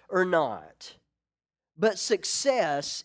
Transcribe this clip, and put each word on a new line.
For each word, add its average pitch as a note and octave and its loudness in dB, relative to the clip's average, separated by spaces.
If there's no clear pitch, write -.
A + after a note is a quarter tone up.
or F#3 2
not. B2 -2
But G3 0
success G3 0